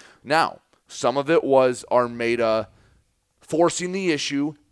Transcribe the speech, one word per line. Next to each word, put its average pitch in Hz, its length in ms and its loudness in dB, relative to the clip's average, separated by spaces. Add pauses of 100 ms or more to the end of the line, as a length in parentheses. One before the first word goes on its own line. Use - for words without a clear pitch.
(220)
Now, 147 380 0 (260)
some 131 320 -2
of 139 100 -4
it 160 160 2
was 131 460 2
Armada 117 800 0 (720)
forcing 170 520 0
the 185 200 -2
issue, 143 420 -4 (180)